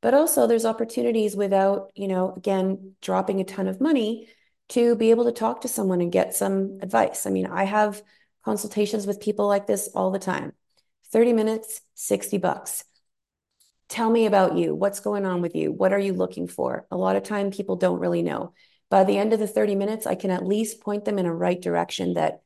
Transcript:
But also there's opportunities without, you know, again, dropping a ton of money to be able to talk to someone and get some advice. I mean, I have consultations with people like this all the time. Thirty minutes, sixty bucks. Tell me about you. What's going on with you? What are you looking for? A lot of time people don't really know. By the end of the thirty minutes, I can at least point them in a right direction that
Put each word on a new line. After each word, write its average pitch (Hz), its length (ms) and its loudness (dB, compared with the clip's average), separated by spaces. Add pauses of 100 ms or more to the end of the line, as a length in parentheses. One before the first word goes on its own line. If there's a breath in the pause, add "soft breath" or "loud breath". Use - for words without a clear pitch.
But 233 120 4
also 285 320 4
there's 226 180 4
opportunities 226 720 0
without, 196 580 2
you 196 140 -6
know, 185 260 0
again, 190 680 -2
dropping 190 380 0
a 185 40 -2
ton 190 240 -4
of 185 120 -6
money 233 480 0 (420 loud breath)
to 240 240 4
be 226 160 2
able 226 140 6
to 233 80 2
talk 233 280 -4
to 254 80 -6
someone 190 320 0
and 175 120 0
get 185 220 2
some 196 460 -2
advice. 196 460 0
I 196 40 -4
mean, 185 160 0
I 185 180 -2
have 208 380 0 (420 soft breath)
consultations 208 600 -2
with 202 140 -4
people 208 260 -2
like 202 200 0
this 196 280 -2
all 190 160 0
the 196 80 -4
time. 185 340 -6 (600)
Thirty 233 200 6
minutes, 220 480 -2 (140)
sixty - 440 -4
bucks. - 460 -4 (1040)
Tell 226 200 -2
me 226 180 6
about 190 300 4
you. 170 160 2
What's 196 280 -2
going 202 260 -2
on 180 160 -2
with 170 140 -4
you? 156 160 -2
What 185 200 2
are 202 60 2
you 196 140 0
looking 185 340 -2
for? - 460 -6
A 180 40 -4
lot 190 200 2
of 196 80 -2
time 202 260 -4
people 190 240 -4
don't 180 240 0
really 175 240 0
know. 175 320 -4 (340 soft breath)
By 196 140 6
the 196 160 4
end 214 140 2
of 220 80 2
the 214 80 -2
thirty 208 260 0
minutes, 208 320 -2
I - 80 0
can 190 160 -4
at 180 160 -2
least 214 340 -2
point 208 240 -4
them 208 140 -2
in 180 80 0
a 170 80 -2
right 180 260 0
direction 175 540 -2
that 160 320 -2